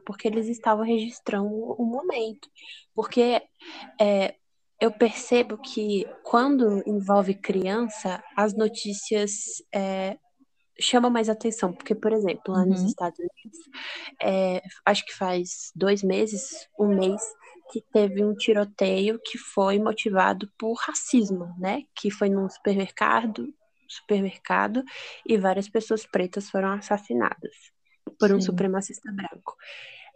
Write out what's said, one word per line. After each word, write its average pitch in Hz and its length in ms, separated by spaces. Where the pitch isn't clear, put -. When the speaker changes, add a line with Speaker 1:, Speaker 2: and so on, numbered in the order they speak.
Speaker 1:
porque - 240
eles 220 200
estavam 226 360
registrando 226 640
o 226 360
momento. 233 640
Porque, 233 460
é, 202 360
eu 226 120
percebo 220 680
que 208 500
quando 240 640
envolve 202 480
criança, 190 880
as 202 180
notícias, 208 1080
é, 190 440
chama 247 300
mais 226 180
atenção, 220 440
porque, - 220
por 214 180
exemplo, 196 420
lá 185 120
nos 185 140
Speaker 2:
Uhum. 185 80
Speaker 1:
Estados 180 300
Unidos, - 400
é, 190 400
acho 202 220
que - 80
faz 180 600
dois 196 280
meses, 196 680
um 208 100
mês, 196 340
que 226 80
teve 202 320
um 208 100
tiroteio 208 920
que - 140
foi 196 400
motivado 202 800
por 226 160
racismo, 190 840
né? 196 240
Que - 160
foi 202 180
num 196 200
supermercado, 214 1040
supermercado, 202 920
e 226 120
várias 190 300
pessoas 220 360
pretas 190 460
foram 190 220
assassinadas 208 840
por 202 140
um 196 80
Speaker 2:
Sim. 190 60
Speaker 1:
supremacista 190 680
branco. - 440